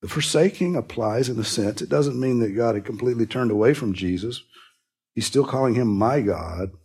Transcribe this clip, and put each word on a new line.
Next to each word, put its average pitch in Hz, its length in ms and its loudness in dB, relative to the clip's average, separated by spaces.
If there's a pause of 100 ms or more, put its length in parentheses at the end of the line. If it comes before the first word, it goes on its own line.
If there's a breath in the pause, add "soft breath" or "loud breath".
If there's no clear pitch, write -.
The - 60 -10
forsaking 180 680 0
applies 117 540 -2
in 117 100 -4
a 113 40 -2
sense. 107 380 -2
It 123 80 -8
doesn't 143 300 2
mean 127 220 2
that 107 100 0
God 113 240 2
had 101 100 -4
completely 117 400 0
turned 123 240 -2
away 107 240 4
from 123 200 -2
Jesus. 92 500 -4 (720 soft breath)
He's 113 100 -4
still 135 220 2
calling 131 260 0
him 120 140 2
"my 110 340 2
God." 87 520 -4 (120)